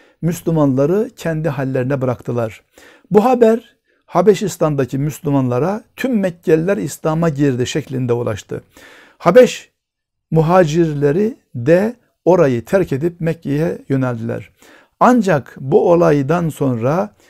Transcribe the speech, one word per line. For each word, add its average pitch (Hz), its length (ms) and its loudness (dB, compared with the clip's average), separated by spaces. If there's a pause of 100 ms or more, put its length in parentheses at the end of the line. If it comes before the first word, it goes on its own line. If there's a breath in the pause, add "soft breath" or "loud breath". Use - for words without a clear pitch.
(220 soft breath)
Müslümanları 160 960 0
kendi 160 340 -6
hallerine 135 520 -4
bıraktılar. 120 600 -6 (500 soft breath)
Bu 202 140 4
haber 226 500 2 (300)
Habeşistan'daki 165 920 0
Müslümanlara 143 840 -2 (120)
"Tüm 240 240 -2
Mekkeliler 175 580 0
İslam'a 160 520 -2
girdi." 135 380 0
şeklinde 131 460 -4
ulaştı. 117 500 -6 (540 loud breath)
Habeş - 540 4 (600)
muhacirleri 160 1040 0 (180)
de 175 400 0 (300)
orayı 147 400 2
terk 185 280 -2
edip 170 280 -4
Mekke'ye 156 560 -4 (120)
yöneldiler. 117 600 -4 (500 soft breath)
Ancak 196 600 2
bu 165 320 2
olaydan 165 580 2
sonra 139 640 -4 (160 soft breath)